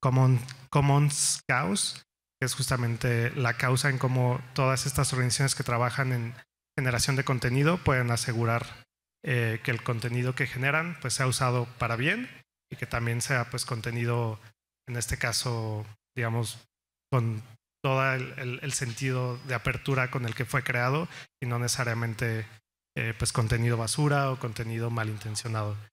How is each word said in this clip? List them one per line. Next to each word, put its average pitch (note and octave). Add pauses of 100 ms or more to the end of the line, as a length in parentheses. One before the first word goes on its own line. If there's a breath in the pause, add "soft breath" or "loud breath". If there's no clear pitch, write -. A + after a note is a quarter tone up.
Common-, C3 (300)
Commons C#3+
Cause, D#3+ (380)
que C3
es B2
justamente A#2+
la A#2+
causa C3
en C3
cómo B2+ (140)
todas C3
estas C#3
organizaciones B2+
que -
trabajan B2
en A#2+ (440)
generación B2+
de C3+
contenido C#3
pueden B2+
asegurar, A#2 (560)
eh, A#2
que -
el A#2
contenido B2
que C3
generan, D3
pues, B2
sea C3
usado B2 (120)
para A#2
bien F#3+ (420)
y B2+
que B2
también A#2
sea, B2
pues, B2+
contenido, A#2+ (480 loud breath)
en A#2+
este A#2+
caso, A2+ (320)
digamos, A#2 (460)
con A2+ (400)
todo C3
el, C3
el, C3
el C#3+
sentido B2+
de C3
apertura B2+
con B2+
el A2+
que C3
fue C3
creado C3 (340 loud breath)
y B2+
no A#2+
necesariamente, A#2 (500)
eh, A2+
pues, -
contenido A#2
basura C#3
o B2+
contenido A2+
malintencionado. A2 (160)